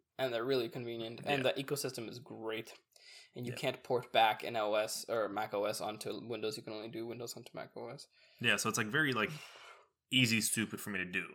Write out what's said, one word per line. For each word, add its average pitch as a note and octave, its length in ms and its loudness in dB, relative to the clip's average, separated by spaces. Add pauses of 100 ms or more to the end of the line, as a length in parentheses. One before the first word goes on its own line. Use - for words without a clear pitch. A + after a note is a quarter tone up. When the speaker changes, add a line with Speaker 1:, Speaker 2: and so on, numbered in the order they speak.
(180)
Speaker 1:
and C3 160 0
they're A#2 120 0
really B2+ 240 2
convenient, A#2 560 -6
and C#3 180 2
Speaker 2:
Yeah. B2+ 80 6
Speaker 1:
the C#3 120 -2
ecosystem B2 460 -4
is A#2 100 -10
great. A2 540 -6 (640)
And B2 100 -8
you A#2+ 60 -6
Speaker 2:
Yeah. A#2+ 80 -8
Speaker 1:
can't C3 240 -2
port A#2+ 280 2
back A2 320 6
an A#2+ 120 -4
O G#2+ 180 2
S G#2+ 340 2
or G#2+ 220 0
Mac G#2 240 -4
O G#2 120 2
S G#2 160 -2
onto G#2+ 440 -4
Windows. A2 320 -2
You A#2 60 -10
can A2 100 -8
only G#2+ 160 -8
do A2+ 160 -6
Windows A#2 320 -8
onto A#2+ 160 -16
Mac - 220 -10
O A#2 140 -8
S. C#3 180 -14 (340)
Speaker 2:
Yeah, A#2 140 6
so A2 140 2
it's, G#2+ 80 0
like, A2 100 2
very, C#3 260 4
like, G#2+ 160 2 (800)
easy A2+ 300 6
stupid G#2 400 0
for - 80 -8
me G2+ 100 -4
to F2+ 60 -2
do, F2+ 300 -4